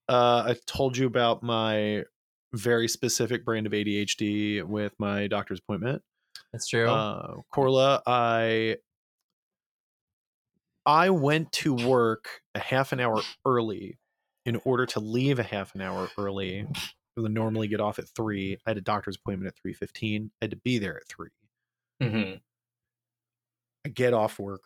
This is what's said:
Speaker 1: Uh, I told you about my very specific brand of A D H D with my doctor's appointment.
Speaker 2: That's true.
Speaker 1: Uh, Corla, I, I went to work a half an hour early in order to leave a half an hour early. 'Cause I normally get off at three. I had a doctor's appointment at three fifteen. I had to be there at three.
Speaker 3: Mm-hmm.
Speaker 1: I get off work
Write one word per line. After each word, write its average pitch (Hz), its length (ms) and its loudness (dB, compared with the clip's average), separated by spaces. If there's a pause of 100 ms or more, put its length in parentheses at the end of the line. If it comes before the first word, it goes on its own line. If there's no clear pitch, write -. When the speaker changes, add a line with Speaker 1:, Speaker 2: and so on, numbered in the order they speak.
Speaker 1:
Uh, 120 380 6
I 120 80 2 (100)
told 135 320 0
you 131 80 2
about 117 380 2
my 107 600 0 (500)
very 117 340 2
specific 117 580 0
brand 110 220 0
of 101 60 -2
A 104 100 0
D 104 140 0
H 104 200 -2
D 104 440 0
with 104 380 -4
my 101 280 0
doctor's 98 320 -4
appointment. 107 420 -4 (500)
Speaker 2:
That's - 160 -10
true. 117 220 2
Speaker 1:
Uh, 110 460 -2 (160)
Corla, 135 560 4
I, 113 680 2 (2000)
I 160 240 6
went 156 440 2
to 151 200 0
work 120 680 2 (140)
a - 40 -2
half 131 340 0
an 131 60 -4
hour 113 220 0 (240)
early 110 520 -2 (480)
in 117 200 -2
order 127 220 2
to - 120 -4
leave 123 400 0
a 113 40 -2
half 98 320 -6
an 95 60 -8
hour 92 360 -4
early. 98 500 -6 (480)
'Cause 113 100 -4
I 107 40 -2
normally 110 380 -2
get 104 120 -2
off 107 200 -2
at 85 100 -14
three. 98 560 -4
I 113 60 -2
had 104 60 -2
a 98 40 -8
doctor's 101 360 -4
appointment 95 300 -6
at - 140 -14
three 90 120 -8
fifteen. 107 580 -6 (100)
I 117 40 -4
had 104 60 -6
to - 60 -10
be 123 220 -2
there 92 180 -6
at - 100 -18
three. 82 220 -16 (720)
Speaker 3:
Mm-hmm. 107 340 -2 (1500)
Speaker 1:
I - 40 -8
get 120 240 2
off 110 260 2
work 98 260 -10